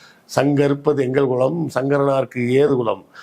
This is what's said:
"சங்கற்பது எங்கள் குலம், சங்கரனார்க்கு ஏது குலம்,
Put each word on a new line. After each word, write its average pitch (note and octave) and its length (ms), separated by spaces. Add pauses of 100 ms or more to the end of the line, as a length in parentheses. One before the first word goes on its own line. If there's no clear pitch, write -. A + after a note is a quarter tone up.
(240)
"சங்கற்பது C#3+ 760
எங்கள் C3 240
குலம், C3+ 480
சங்கரனார்க்கு C3+ 720
ஏது C#3 280
குலம், A2 300 (160)